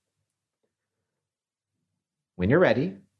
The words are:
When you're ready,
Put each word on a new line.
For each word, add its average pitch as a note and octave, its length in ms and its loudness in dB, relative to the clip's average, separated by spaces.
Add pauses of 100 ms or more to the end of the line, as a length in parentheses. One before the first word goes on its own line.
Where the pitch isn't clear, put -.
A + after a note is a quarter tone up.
(2250)
When F#2 140 -2
you're D3+ 80 4
ready, D#3 400 0 (220)